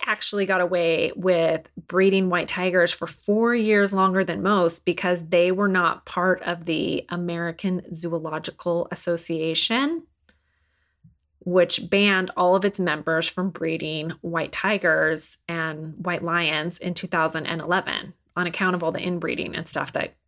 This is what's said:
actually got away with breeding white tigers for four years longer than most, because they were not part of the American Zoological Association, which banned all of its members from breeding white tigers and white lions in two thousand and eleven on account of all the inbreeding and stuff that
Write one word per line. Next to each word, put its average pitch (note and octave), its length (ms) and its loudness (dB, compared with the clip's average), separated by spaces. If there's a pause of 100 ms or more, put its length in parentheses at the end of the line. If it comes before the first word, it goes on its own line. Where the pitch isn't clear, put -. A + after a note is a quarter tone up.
actually G#3 400 -2
got F#3+ 140 2
away F3 540 2
with E3 640 2
breeding F#3+ 540 4
white F3 180 0
tigers F3+ 440 2
for - 140 -6
four A3+ 480 0
years G#3+ 380 4
longer F#3+ 320 4
than F3 180 -4
most, F3+ 420 2
because F3 440 0
they F3 240 4
were G3 160 2
not F3+ 380 2
part F3+ 360 2
of F3 220 -6
the E3 440 -2
American E3+ 880 -4
Zoological E3 960 -4
Association, F3 1160 -2 (1400)
which F3 500 0
banned G3 460 4
all F3+ 180 4
of F#3+ 100 2
its G3+ 140 0
members D#3+ 500 0
from F#3 220 -2
breeding D#3+ 600 -4 (100)
white E3 320 -4
tigers D#3+ 880 0 (100)
and D#3+ 460 -6 (100)
white E3+ 180 -4
lions E3 560 -2
in F3+ 160 -6
two - 120 -8
thousand D#3+ 400 0
and E3 140 -4
eleven - 540 -4 (220)
on F3+ 100 -2
account F#3 280 0
of F3 80 -2
all D#3+ 100 -2
the - 80 -6
inbreeding - 540 -6
and E3 140 -8
stuff C#3 240 -6
that - 240 -6 (120)